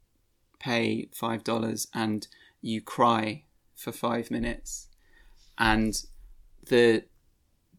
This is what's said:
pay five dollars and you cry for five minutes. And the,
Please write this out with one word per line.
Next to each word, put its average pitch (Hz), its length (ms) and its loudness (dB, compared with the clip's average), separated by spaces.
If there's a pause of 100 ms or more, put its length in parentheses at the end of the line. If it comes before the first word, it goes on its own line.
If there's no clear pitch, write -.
(580)
pay 113 540 -2
five 113 300 -4
dollars 113 500 -4
and 107 360 -4 (320)
you 110 200 -6
cry 113 600 0 (400)
for 117 100 -8
five 117 380 -4
minutes. - 580 -8 (720)
And 110 360 2 (760)
the, 120 360 6 (760)